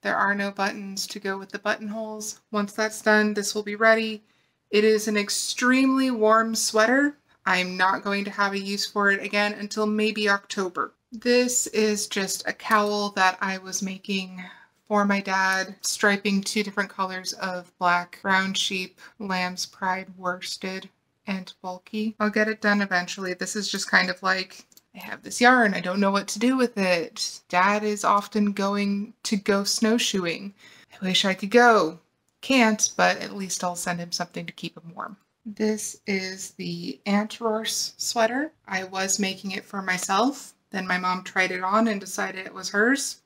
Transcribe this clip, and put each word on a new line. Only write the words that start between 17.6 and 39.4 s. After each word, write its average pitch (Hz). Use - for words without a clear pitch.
black, 175
brown 190
sheep, 185
lamb's 185
pride 185
worsted, 185
and 190
bulky. 214
I'll 208
get 214
it 214
done 208
eventually. 185
This 180
is 202
just 196
kind 190
of 180
like 185
I 185
have -
this -
yarn. 240
I 180
don't 180
know 196
what 196
to 208
do 254
with 240
it. -
Dad 202
is 208
often 208
going 202
to 220
go 196
snowshoeing. 196
I -
wish 185
I 190
could 196
go. 214
Can't, 226
but 180
at -
least 190
I'll 180
send 170
him 170
something 170
to -
keep -
him 170
warm. 202
This 214
is 190
the 175
Aunt 208
Roarse 220
sweater. 247
I 190
was 190
making 190